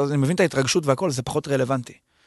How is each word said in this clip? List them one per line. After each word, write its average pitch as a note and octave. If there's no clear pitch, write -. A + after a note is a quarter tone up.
אני D3
מבין C#3
את F#3
ההתרגשות D3+
והכל, C#3+
זה C3
פחות D3+
רלוונטי. C3